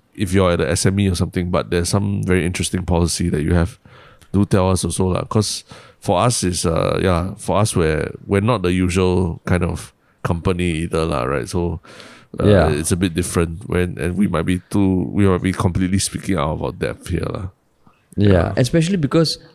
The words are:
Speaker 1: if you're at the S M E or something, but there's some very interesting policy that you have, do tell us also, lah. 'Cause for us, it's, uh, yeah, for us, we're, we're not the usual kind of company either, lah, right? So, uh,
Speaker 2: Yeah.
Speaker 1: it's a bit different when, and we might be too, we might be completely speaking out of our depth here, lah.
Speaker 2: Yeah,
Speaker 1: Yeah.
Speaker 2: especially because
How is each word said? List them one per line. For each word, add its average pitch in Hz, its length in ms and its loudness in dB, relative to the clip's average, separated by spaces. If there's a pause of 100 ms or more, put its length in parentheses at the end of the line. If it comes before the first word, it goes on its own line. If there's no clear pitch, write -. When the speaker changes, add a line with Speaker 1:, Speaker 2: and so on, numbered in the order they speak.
(180)
Speaker 1:
if 90 160 -2
you're 95 160 4
at 85 80 2
the 80 100 0
S - 180 0
M 98 120 2
E 101 100 4
or 92 60 2
something, 87 400 -2
but 64 160 0
there's 87 180 0
some 101 380 0
very 90 180 2
interesting 90 380 -4
policy 87 480 0
that 78 160 -2
you 87 80 2
have, 85 240 0 (540)
do 101 120 4
tell 95 300 2
us - 100 -2
also, 87 300 -2
lah. - 160 -2
'Cause - 320 -2 (380)
for 95 180 0
us, 117 240 0
it's, 87 240 -2
uh, 50 340 0
yeah, 90 380 0
for - 240 -2
us, - 140 0
we're, 78 340 0 (160)
we're 98 160 0
not 110 240 0
the 90 60 2
usual 90 720 0
kind 90 160 0
of - 320 -4 (320)
company 87 640 -2
either, 80 160 0
lah, 73 160 -2
right? 65 260 -4
So, 87 300 -2 (640)
uh, - 60 2
Speaker 2:
Yeah. 90 280 6
Speaker 1:
it's 78 160 -2
a 95 80 0
bit 90 160 0
different 85 560 -2
when, 90 320 -2
and 90 160 -4
we 101 80 2
might 80 240 -2
be 92 80 2 (120)
too, 95 440 2
we 98 140 4
might 90 180 2
be 92 60 0
completely 92 500 0
speaking - 320 -4
out 78 240 -2
of - 60 -8
our 65 100 -4
depth - 400 -6
here, - 160 -2
lah. 92 240 -8 (640)
Speaker 2:
Yeah, 101 140 6
Speaker 1:
Yeah. 90 240 4
Speaker 2:
especially 165 420 2
because 156 400 0 (160)